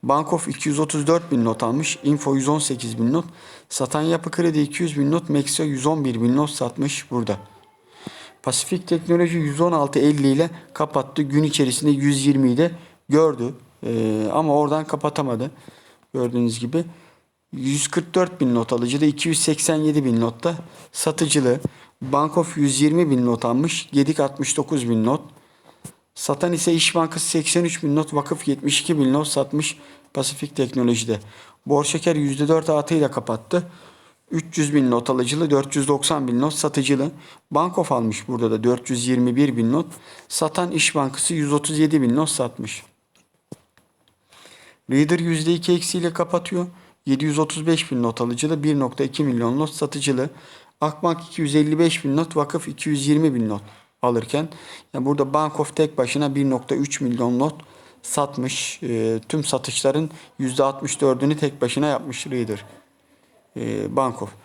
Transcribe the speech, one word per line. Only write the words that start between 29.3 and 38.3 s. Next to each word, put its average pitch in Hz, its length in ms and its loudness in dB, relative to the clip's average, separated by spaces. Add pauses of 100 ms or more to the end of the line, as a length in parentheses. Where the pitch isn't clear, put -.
Pasifik 139 420 -6
Teknoloji'de. 120 640 0 (460)
Bor 143 180 2
Şeker 165 320 0
yüzde 143 320 0
dört 160 220 2
artıyla 151 420 2
kapattı. 123 560 -4 (640)
Üç 165 260 -6
yüz 147 160 0
bin 135 180 4
lot 120 180 0
alıcılı, 131 400 0
dört 143 260 2
yüz 139 120 0
doksan 143 400 0
bin 123 140 0
lot 151 120 0
satıcılı. 139 580 0 (400)
Bank 175 260 0
of 170 140 0
almış 113 360 -2
burada 117 240 0